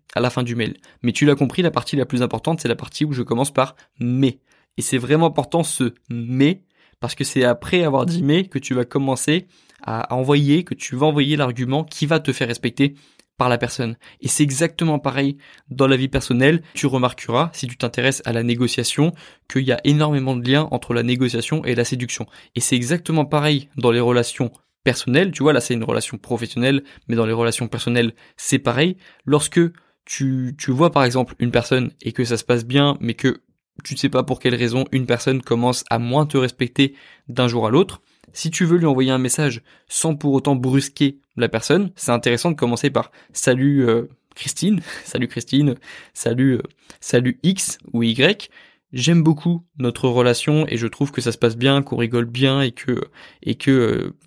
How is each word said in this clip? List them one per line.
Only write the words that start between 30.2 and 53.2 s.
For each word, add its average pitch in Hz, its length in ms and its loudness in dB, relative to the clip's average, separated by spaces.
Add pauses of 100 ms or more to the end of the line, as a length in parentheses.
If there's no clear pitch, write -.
tu - 140 -4
vois, 156 200 4
par 139 120 4
exemple, 123 360 0
une 120 120 0
personne 120 400 0 (120)
et 117 80 -4
que 127 120 -2
ça 117 140 -2
se - 60 -8
passe 120 220 0
bien, 143 340 2
mais 117 160 -4
que - 260 0 (420)
tu - 120 -8
ne - 40 -8
sais 139 100 0
pas 127 140 2
pour 123 160 -4
quelle 123 160 0
raison 120 360 0
une 127 140 -2
personne 127 360 0
commence 123 480 0
à 117 80 0
moins 123 280 2
te 147 120 -2
respecter 127 560 0 (340)
d'un 123 200 0
jour 117 180 0
à 110 60 2
l'autre, 180 300 2 (320)
si - 160 -6
tu 175 160 0
veux 170 120 4
lui 170 80 2
envoyer 131 260 2
un 131 60 2
message 127 440 -2 (260)
sans - 280 -2
pour 147 180 0
autant 135 220 2
brusquer 135 640 0 (160)
la 117 140 0
personne, 175 460 0
c'est - 160 -4
intéressant 120 400 0
de - 40 -2
commencer 120 340 0
par « 117 220 -2 (220)
Salut, 131 540 2
euh, 117 200 2 (280)
Christine, 185 460 -2 (120)
<laughs> - 100 -14
salut 123 240 -4
Christine, 131 480 0 (380)
salut, 127 420 0
euh, - 60 -4 (380)
salut 127 440 0
X - 340 0 (140)
ou 117 120 0
Y, 127 460 2 (440)
j'aime 151 300 2
beaucoup 170 420 0 (140)
notre 123 280 -2
relation 123 600 2
et - 100 -4
je 117 100 -4
trouve 143 240 -4
que - 100 -4
ça 120 100 -2
se - 60 -10
passe 113 200 0
bien, 135 240 2
qu'on 135 160 -6
rigole 120 280 -2
bien 135 360 0
et 127 100 0
que, - 300 -4 (400)